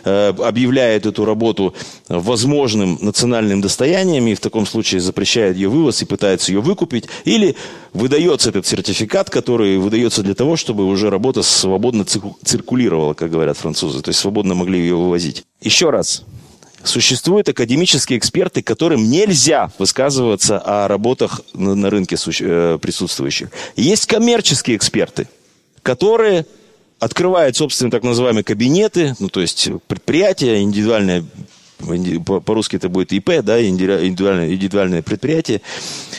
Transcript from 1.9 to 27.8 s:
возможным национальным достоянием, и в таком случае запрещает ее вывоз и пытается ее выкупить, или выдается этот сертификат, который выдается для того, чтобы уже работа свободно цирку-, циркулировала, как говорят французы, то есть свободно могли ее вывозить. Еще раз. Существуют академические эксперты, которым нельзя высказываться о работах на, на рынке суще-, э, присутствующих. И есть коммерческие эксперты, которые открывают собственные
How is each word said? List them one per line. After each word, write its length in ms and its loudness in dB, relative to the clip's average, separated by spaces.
возможным 920 0
национальным 580 0
достоянием, 640 0
и 80 2
в 60 -6
таком 260 -2
случае 340 -2
запрещает 560 0
ее 140 0
вывоз 320 2
и 40 -4
пытается 460 0
ее 100 0
выкупить, 420 -2
или 320 2
выдается 580 0
этот 160 -2
сертификат, 640 -2
который 500 0
выдается 440 0
для 120 -2
того, 220 0
чтобы 300 -2
уже 240 0
работа 320 0
свободно 600 0
цирку-, 400 -6
циркулировала, 720 0
как 160 -4
говорят 260 0
французы, 440 -4
то 100 -6
есть 100 0
свободно 340 0
могли 260 0
ее 180 2
вывозить. 460 -2
Еще 300 2
раз. 320 -2
Существуют 640 2
академические 720 0
эксперты, 440 -2
которым 480 2
нельзя 680 2
высказываться 800 0
о 280 0
работах 540 0
на, 220 -2
на 160 2
рынке 260 0
суще-, 300 -4
э, 340 2
присутствующих. 680 -4
И 80 -2
есть 240 2
коммерческие 680 0
эксперты, 520 -2
которые 640 2
открывают 560 2
собственные 340 0